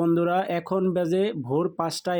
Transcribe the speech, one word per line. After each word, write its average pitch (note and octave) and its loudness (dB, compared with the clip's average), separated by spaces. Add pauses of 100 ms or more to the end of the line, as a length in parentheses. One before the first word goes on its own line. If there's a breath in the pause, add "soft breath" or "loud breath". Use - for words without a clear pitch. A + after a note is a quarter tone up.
বন্ধুরা, E3+ 2 (220)
এখন F#3+ -2 (120)
বাজে F3 0 (240)
ভোর D3 0 (120)
পাঁচটা E3 -2